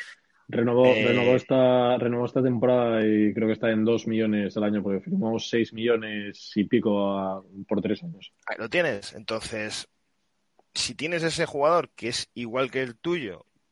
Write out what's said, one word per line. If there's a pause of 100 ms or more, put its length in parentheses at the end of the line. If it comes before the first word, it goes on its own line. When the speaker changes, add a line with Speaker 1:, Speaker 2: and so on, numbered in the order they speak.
(480)
Speaker 1:
Renovó,
Speaker 2:
Eh,
Speaker 1:
renovó
esta,
renovó
esta
temporada
y
creo
que
está
en
dos
millones
al
año,
porque
firmó
seis
millones
y
pico
a, (260)
por
tres
años. (140)
Speaker 2:
Ahí
lo
tienes.
Entonces, (880)
si
tienes
ese
jugador
que
es
igual
que
el
tuyo, (280)